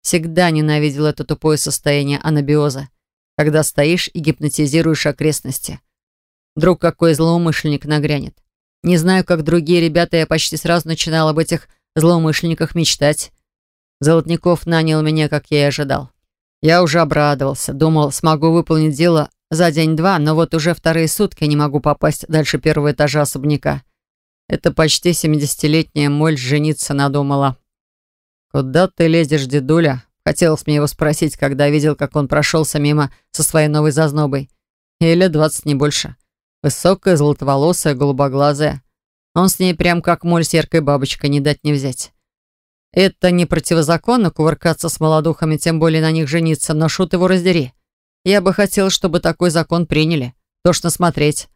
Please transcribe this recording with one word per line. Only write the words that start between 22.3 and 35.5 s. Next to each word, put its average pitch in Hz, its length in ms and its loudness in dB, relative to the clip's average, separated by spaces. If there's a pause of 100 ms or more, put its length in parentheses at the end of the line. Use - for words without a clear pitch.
первого 151 320 0
этажа 147 300 0
особняка. 143 600 -2 (680)
Это - 220 -2
почти 165 400 0
семидесятилетняя 151 960 -2
моль 151 280 0
жениться 147 560 -2
надумала. 139 640 0 (960)
"Куда 139 380 0
ты 165 180 0
лезешь, 156 380 2
дедуля?" 139 580 0 (220)
Хотелось 160 420 0
мне 151 80 0
его 147 120 0
спросить, 151 500 -2
когда 139 320 0
видел, 147 260 2
как 143 220 -6
он 139 100 -2
прошелся 151 500 0
мимо 147 360 0 (180)
со 156 120 -4
своей 151 260 2
новой 151 220 2
зазнобой. 143 580 -2 (500)
Ей 165 160 4
лет 180 160 4
двадцать, 151 340 0